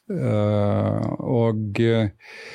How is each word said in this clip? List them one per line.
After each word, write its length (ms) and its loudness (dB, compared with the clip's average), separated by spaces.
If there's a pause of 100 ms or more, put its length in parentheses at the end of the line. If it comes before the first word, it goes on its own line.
eh, 960 0 (140)
og, 600 0
eh, 300 4 (460)